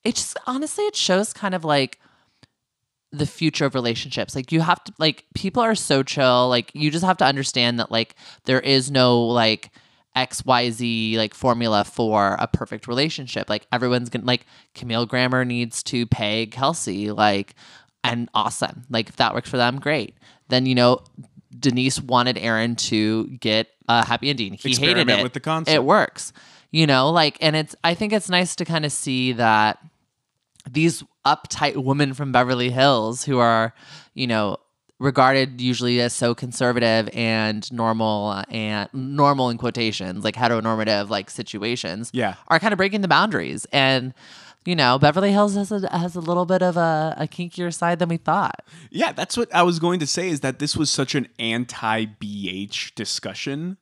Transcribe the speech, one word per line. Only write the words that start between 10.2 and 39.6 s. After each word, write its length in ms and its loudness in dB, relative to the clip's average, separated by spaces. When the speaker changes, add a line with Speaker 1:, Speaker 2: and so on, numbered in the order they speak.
Speaker 1:
Y 240 4
Z, 480 -2
like, 160 -2
formula 500 2
for 560 2
a 80 -2
perfect 400 -6
relationship. 640 -4
Like, 200 -4
everyone's 380 0
gonna, 160 -8
like, 220 0
Camille 320 -4
Grammer 380 0
needs 400 -4
to 220 -2
pay 400 0
Kelsey, 680 -4
like, 420 2
and 320 -2
awesome. 540 -2
Like, 220 -4
if 60 -20
that 180 2
works 160 -6
for 80 -2
them, 200 2
great. 380 -4
Then, 180 2
you 80 2
know, 260 4
Denise 440 0
wanted 380 0
Aaron 380 -2
to 500 0
get 280 0
a 160 4
happy 260 -2
ending. 240 -4
He 160 -6
hated 120 0
Speaker 2:
Experiment 380 2
Speaker 1:
it. 20 2
Speaker 2:
with 120 -2
the 60 -6
concept. 340 -2
Speaker 1:
It 100 4
works. 480 2
You 160 4
know, 240 4
like, 300 2
and 160 2
it's, 180 -4
I 100 2
think 180 -2
it's 160 0
nice 280 0
to 80 -4
kinda 260 -2
see 420 -2
that 460 4
these 320 0
uptight 580 0
women 300 0
from 200 -6
Beverly 380 2
Hills 540 2
who 140 0
are, 340 4
you 120 -4
know, 320 0
regarded 600 4
usually 380 0
as 120 0
so 220 0
conservative 800 0
and 580 -2
normal, 560 0
uh, 220 -6
and 420 -6
normal 560 2
in 80 -2
quotations, 680 -4